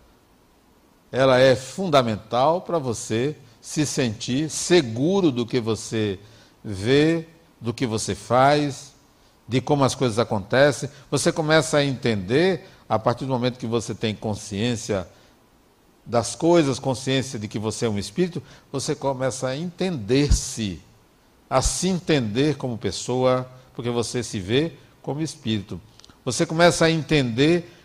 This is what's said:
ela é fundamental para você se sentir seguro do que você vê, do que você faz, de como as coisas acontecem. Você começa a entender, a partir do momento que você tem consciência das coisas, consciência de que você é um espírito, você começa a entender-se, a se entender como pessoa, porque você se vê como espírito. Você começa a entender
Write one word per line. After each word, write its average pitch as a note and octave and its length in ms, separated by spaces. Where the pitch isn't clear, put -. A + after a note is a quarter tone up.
ela B2+ 280
é C3 160
fundamental C#3 1040
para E3+ 160
você B2+ 580
se - 280
sentir C3 640
seguro D#3+ 800
do A#2+ 120
que B2 160
você G#2+ 600
vê, C#3+ 640
do A2+ 140
que B2+ 140
você G#2+ 260
faz, C#3 800
de A#2+ 120
como C#3+ 240
as B2 120
coisas A#2 240
acontecem. B2+ 680
Você D3+ 220
começa D#3 460
a C#3+ 60
entender, B2+ 840
a A2 120
partir B2 260
do C3 60
momento B2 260
que - 80
você A2+ 300
tem G#2+ 180
consciência G#2 960
das A2+ 300
coisas, D#3+ 420
consciência C3 600
de G#2 80
que A#2+ 100
você A2 300
é - 20
um G#2 80
espírito, E3 460
você C#3 220
começa C3 540
a C3 100
entender-se, C#3 1200
a B2+ 140
se - 240
entender C#3+ 680
como B2 200
pessoa, B2+ 720
porque A#2+ 160
você A#2+ 320
se A2 180
vê C3 340
como C#3+ 200
espírito. G#2+ 600
Você C#3+ 220
começa E3 400
a D#3+ 60
entender D3 920